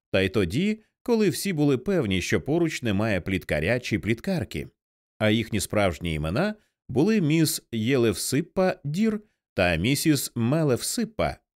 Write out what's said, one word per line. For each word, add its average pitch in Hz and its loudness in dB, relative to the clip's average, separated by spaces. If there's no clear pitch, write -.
та 98 2
й 95 2
тоді, 123 0
коли 220 2
всі 190 -2
були 147 2
певні, 117 0
що - 0
поруч 160 -2
немає 107 0
пліткаря 90 -2
чи 113 -2
пліткарки. 113 -4
А 107 2
їхні 107 0
справжні 87 -2
імена 104 -2
були 208 2
міс 156 2
Єлевсипа 127 0
Дір 208 0
та 87 2
місіс 135 0
Мелевсипа 123 -2